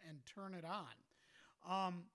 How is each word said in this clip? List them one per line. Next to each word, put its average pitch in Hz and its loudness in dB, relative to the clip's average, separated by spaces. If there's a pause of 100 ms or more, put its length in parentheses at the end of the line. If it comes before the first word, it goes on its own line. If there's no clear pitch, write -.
and 151 -8
turn 196 -6
it 165 -6
on. - -6 (160)
Um, 175 0 (120)